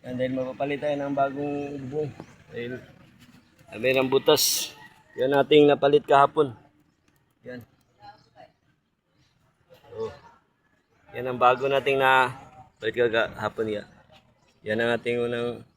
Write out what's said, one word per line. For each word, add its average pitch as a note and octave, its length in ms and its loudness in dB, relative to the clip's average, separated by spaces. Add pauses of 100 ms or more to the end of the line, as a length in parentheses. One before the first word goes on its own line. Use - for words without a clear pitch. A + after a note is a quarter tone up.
Yan, B2+ 80 -10
dahil B2+ 240 -4
mapapalit C3 400 -6
tayo D3 160 -4
ng C#3+ 160 -6
bagong C#3+ 720 -4
bubong. C#3+ 260 -8 (460)
Dahil, A#2+ 240 -10 (960)
ah, A2 80 -12
mayroong C3 240 2
butas. C3+ 640 2 (480)
Yan C3 160 0
ating D3 320 6
napalit C#3+ 400 2
kahapon. C#3 480 4 (880)
Yan. B2 240 -16 (2250)
Oh. A2 160 -8 (960)
Yan B2 160 -10
ang B2 160 -2
bago B2+ 240 4
nating C3+ 320 0
na C3 400 4 (400)
palit A2 160 -6
kahapon, A2+ 720 -2
ya. G#2 160 -6 (800)
Yan G#2+ 160 -4
ang A#2 160 0
ating A#2+ 320 -4
unang A#2+ 400 -6 (100)